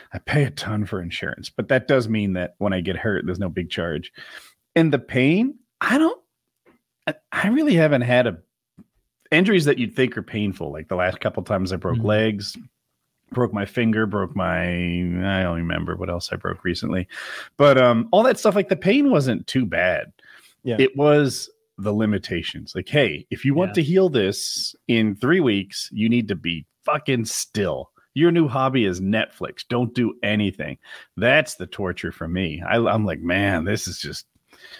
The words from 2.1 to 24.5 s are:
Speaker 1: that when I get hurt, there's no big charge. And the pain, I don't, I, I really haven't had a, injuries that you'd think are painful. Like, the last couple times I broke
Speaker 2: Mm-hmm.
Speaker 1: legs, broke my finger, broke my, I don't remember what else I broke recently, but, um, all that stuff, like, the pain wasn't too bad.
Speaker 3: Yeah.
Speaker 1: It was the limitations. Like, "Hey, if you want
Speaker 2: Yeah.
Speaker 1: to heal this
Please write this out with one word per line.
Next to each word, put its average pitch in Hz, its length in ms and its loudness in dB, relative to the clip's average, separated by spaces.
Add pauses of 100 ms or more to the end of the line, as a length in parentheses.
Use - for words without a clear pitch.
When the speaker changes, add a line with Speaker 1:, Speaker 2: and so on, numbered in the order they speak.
Speaker 1:
that 90 240 -4
when 98 140 0
I 92 100 0
get 90 140 -2
hurt, 104 300 -2
there's 87 140 -4
no 95 80 -2
big 85 220 -6
charge. 85 420 -6 (640)
And 160 160 4
the 139 80 2
pain, 170 580 2 (220)
I 254 180 2
don't, 339 220 2 (840)
I, 156 80 -2 (180)
I - 160 0
really 285 260 4
haven't 151 280 4
had 123 260 4
a, 85 100 -4 (920)
injuries 180 340 4
that 139 140 4
you'd 113 180 -4
think 131 200 2
are 104 60 -6
painful. 98 500 -4
Like, 78 160 -12
the 92 80 -4
last 90 240 0
couple - 220 -2
times 95 300 -2
I 92 40 -2
broke 117 220 -2
Speaker 2:
Mm-hmm. 113 80 -2
Speaker 1:
legs, 107 500 0 (760)
broke 123 200 0
my 101 120 -2
finger, 110 420 0
broke 95 300 -4
my, 87 280 -2
I 90 800 -2
don't 87 140 -2
remember 82 400 -4
what 90 140 -6
else 87 220 -6
I - 40 -4
broke 90 280 -8
recently, 87 440 -4 (480)
but, 143 220 6
um, 120 340 4
all 196 120 6
that 254 140 2
stuff, 202 160 2
like, 202 140 0
the 190 80 0
pain 269 340 2
wasn't 131 360 0
too 131 200 -2
bad. 85 460 0 (520)
Speaker 3:
Yeah. 117 140 -2
Speaker 1:
It 131 180 2
was 147 540 2 (280)
the 101 140 -2
limitations. 98 840 -2
Like, - 120 -8
"Hey, 113 420 0
if - 140 -6
you 135 100 2
want 180 160 0
Speaker 2:
Yeah. - 40 -12
Speaker 1:
to 165 80 2
heal 185 280 4
this - 680 -2 (100)